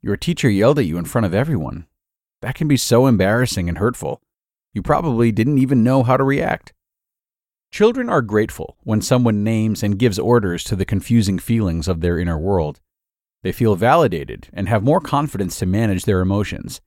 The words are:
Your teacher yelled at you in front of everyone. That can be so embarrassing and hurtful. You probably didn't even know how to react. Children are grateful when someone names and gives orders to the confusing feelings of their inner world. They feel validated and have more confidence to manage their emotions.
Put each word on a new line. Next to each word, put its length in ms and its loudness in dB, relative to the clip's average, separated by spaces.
Your 160 -4
teacher 320 0
yelled 280 4
at 80 0
you 120 -4
in 80 -6
front 200 -2
of 80 -2
everyone. 540 -4
That 140 -8
can 120 -4
be 80 4
so 320 4
embarrassing 600 2
and 80 -4
hurtful. 440 -4
You 80 -6
probably 500 0
didn't 280 2
even 220 2
know 220 4
how 140 2
to 80 0
react. 480 -2
Children 380 2
are 120 2
grateful 640 -2
when 180 0
someone 440 2
names 360 0
and 160 0
gives 220 2
orders 460 2
to 100 -4
the 80 -2
confusing 560 0
feelings 480 -2
of 140 -2
their 180 0
inner 180 -2
world. 440 -2
They 100 -4
feel 240 2
validated 760 0
and 160 -6
have 160 0
more 160 2
confidence 600 -4
to 60 -2
manage 380 0
their 160 2
emotions. 680 -4